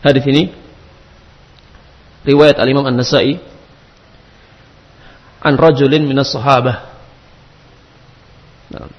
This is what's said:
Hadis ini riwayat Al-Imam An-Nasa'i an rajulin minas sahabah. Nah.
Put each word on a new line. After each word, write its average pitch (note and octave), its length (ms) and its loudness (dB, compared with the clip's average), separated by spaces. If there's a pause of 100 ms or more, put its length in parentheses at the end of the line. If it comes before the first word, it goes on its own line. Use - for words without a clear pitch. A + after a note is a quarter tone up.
Hadis C#3 240 2
ini D#3 240 0 (1800)
riwayat C#3+ 320 4
Al-Imam C3+ 240 0
An-Nasa'i C3+ 560 -2 (2000)
an D3 160 0
rajulin C#3+ 480 2
minas C3+ 320 -4
sahabah. B2+ 560 -2 (1800)
Nah. - 320 -18